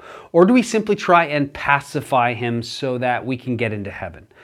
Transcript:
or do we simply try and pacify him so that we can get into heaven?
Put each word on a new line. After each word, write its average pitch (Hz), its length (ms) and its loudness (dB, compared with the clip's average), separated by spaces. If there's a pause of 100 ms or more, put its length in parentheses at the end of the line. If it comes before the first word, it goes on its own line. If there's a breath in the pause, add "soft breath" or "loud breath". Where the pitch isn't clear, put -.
(340 loud breath)
or 170 120 8
do 202 60 6
we 247 100 6
simply 208 340 -2
try 175 280 4
and 143 300 -2
pacify 139 800 0
him 117 280 -4
so 127 360 -6
that 120 280 -2
we 127 120 -4
can 127 180 -6
get 113 160 -2
into 101 180 -8
heaven? 85 380 -14 (160 loud breath)